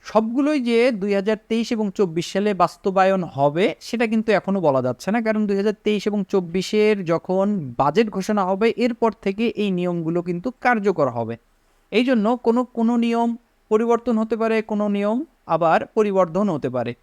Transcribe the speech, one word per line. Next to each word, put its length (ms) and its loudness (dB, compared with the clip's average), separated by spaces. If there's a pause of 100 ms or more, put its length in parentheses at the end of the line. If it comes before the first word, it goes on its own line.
সবগুলোই 560 0 (100)
যে 80 4 (220)
দুই 180 -2
হাজার 200 0 (100)
তেইশ 280 0
এবং 100 -2 (120)
চব্বিশ 340 0
সালে 180 0 (120)
বাস্তবায়ন 600 0 (140)
হবে 280 2 (240)
সেটা 240 -2
কিন্তু 160 0 (100)
এখনও 280 -2
বলা 200 4
যাচ্ছে 280 -4
না, 120 0
কারণ 220 0
দুই 120 0
হাজার 240 0
তেইশ 260 0
এবং 100 -2 (120)
চব্বিশের 640 0 (160)
যখন 340 0 (340)
বাজেট 260 4 (100)
ঘোষণা 340 -2
হবে 160 0 (180)
এরপর 260 0 (140)
থেকে 200 -2 (180)
এই 160 0
নিয়মগুলো 500 -2
কিন্তু 200 -4 (160)
কার্যকর 520 0
হবে। 180 -4 (580)
এই 160 2
জন্য 180 2 (200)
কোনো, 140 2 (180)
কোনো 160 2 (100)
নিয়ম 240 0 (420)
পরিবর্তন 520 2
হতে 200 -2
পারে, 140 0 (140)
কোনো 160 -2 (100)
নিয়ম 220 0 (280)
আবার 320 2 (180)
পরিবর্ধন 600 2
হতে 200 -4
পারে। 160 -4 (100)